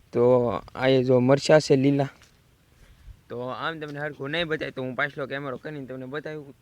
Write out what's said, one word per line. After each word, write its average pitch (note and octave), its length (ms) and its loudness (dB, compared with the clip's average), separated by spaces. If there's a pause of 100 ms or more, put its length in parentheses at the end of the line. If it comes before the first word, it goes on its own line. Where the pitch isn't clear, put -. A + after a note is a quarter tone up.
(120)
તો B2 360 4 (260)
આ C3 160 0 (160)
જો B2+ 140 6
મરચાં C#3 400 6
છે D3 160 2
લીલા. C#3 320 0 (1200)
તો A#2 120 -10
આમ B2+ 400 -8
તમને D3 200 -10
હરખું C#3+ 300 -8
નહીં E3+ 160 -2
બતાય D3+ 240 -4
તો C3 120 -8
હું B2+ 120 -6
પાછલો C#3 320 -4
કેમેરો C3+ 300 -8
કરીને D3 300 -12
તમને C3 200 -12
બતાવ્યું. D3+ 560 -12